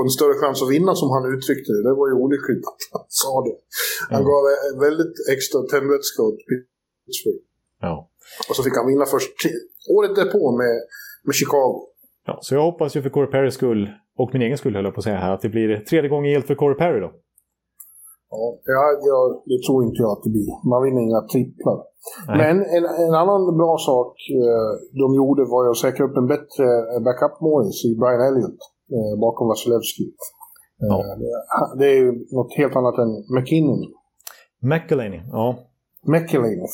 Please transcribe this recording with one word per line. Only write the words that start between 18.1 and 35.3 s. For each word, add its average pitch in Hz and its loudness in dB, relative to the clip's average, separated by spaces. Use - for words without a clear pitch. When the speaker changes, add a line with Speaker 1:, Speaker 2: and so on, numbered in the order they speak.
Speaker 1:
Ja, 117 -6
ja, 131 2
ja, 131 2
det 127 0
tror 131 2
inte 113 -2
jag 110 2
att 101 -6
det 113 -2
blir. 110 -2
Man 123 2
vinner 131 2
inga 113 2
tripplar. - -2
Speaker 2:
Nej. - 0
Speaker 1:
Men 156 4
en, 170 2
en 165 4
annan 185 2
bra 165 4
sak, 127 0
eh, 113 2
de 135 4
gjorde 135 4
var 123 2
ju 123 4
att 120 2
säkra 135 0
upp 131 -2
en 127 2
bättre, 143 -2
eh, 120 0
backup-målis 143 0
i 117 2
Brian 120 2
Elliott, 123 -2
eh, 107 -2
bakom 113 0
Vasilevski. 110 -2
Eh, - -12
Speaker 2:
Ja. 98 2
Speaker 1:
det, 120 -4
det 139 6
är 135 6
ju 123 2
något 123 -2
helt 139 2
annat 123 2
än 117 2
McKinnon. 131 2
Speaker 2:
McElhaney, 127 -2